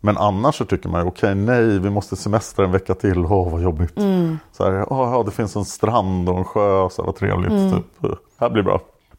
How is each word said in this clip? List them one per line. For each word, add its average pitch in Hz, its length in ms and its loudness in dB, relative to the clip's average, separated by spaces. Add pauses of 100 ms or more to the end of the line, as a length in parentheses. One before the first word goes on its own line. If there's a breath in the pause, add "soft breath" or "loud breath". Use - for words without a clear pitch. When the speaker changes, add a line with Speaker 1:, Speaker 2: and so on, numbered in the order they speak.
Speaker 1:
Men 104 120 2
annars 104 400 2
så - 80 -4
tycker 90 240 -2
man 87 120 0
ju, 85 60 0
okej, 98 280 0
nej, 113 440 2
vi 98 100 0
måste 101 260 -4
semestra 104 500 -2
en 90 60 0
vecka 95 220 0
till, 90 320 0
åh, 90 260 2
vad 85 100 -2
jobbigt. 87 360 -2
Speaker 2:
Mm. 180 420 0 (120)
Speaker 1:
Så - 120 -4
här, 98 300 0
åh, 127 200 0
ja, 120 100 0
det 104 80 -2
finns 107 240 -4
en 101 100 -2
strand 95 640 0
och 90 80 0
en 92 80 -2
sjö, 98 460 2
så - 100 -10
här, - 40 -4
vad 95 100 -4
trevligt, 98 360 0
Speaker 2:
Mm. 196 200 2
Speaker 1:
typ. 180 140 0 (160)
Det - 140 -2 (240)
här 120 100 2
blir 110 140 2
bra. 95 160 2 (400)